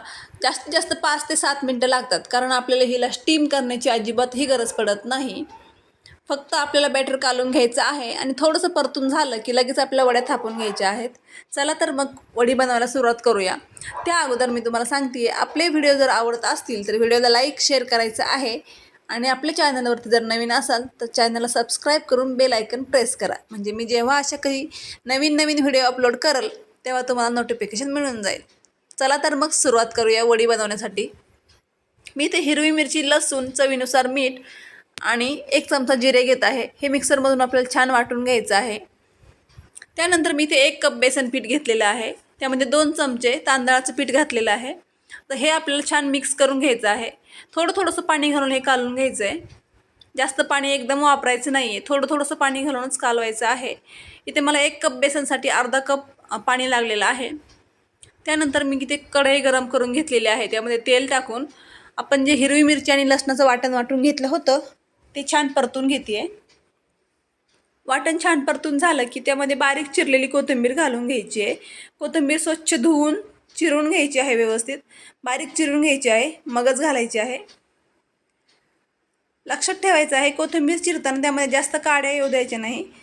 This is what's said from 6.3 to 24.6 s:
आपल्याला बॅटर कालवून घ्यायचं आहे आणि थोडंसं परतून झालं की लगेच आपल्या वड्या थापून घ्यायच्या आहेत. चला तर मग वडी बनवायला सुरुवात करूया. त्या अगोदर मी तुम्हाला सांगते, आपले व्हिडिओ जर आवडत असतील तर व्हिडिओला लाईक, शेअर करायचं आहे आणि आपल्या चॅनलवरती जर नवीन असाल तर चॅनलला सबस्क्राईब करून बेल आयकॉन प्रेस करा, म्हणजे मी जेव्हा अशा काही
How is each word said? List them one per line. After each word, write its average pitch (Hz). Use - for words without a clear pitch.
आपल्याला 294
बॅटर 269
कालवून 254
घ्यायचं 254
आहे 247
आणि 262
थोडंसं 320
परतून 285
झालं 277
की 247
लगेच 254
आपल्या 262
वड्या 247
थापून 226
घ्यायच्या 208
आहेत. 226
चला 285
तर 320
मग 269
वडी 247
बनवायला 247
सुरुवात 240
करूया. 202
त्या 339
अगोदर 254
मी 240
तुम्हाला 233
सांगते, 254
आपले 311
व्हिडिओ 294
जर 269
आवडत 233
असतील 226
तर 214
व्हिडिओला 233
लाईक, 254
शेअर 262
करायचं 226
आहे 254
आणि 240
आपल्या 269
चॅनलवरती 247
जर 233
नवीन 233
असाल 247
तर 233
चॅनलला 233
सबस्क्राईब 240
करून 262
बेल 254
आयकॉन 233
प्रेस 247
करा, -
म्हणजे 208
मी 220
जेव्हा 240
अशा 277
काही 277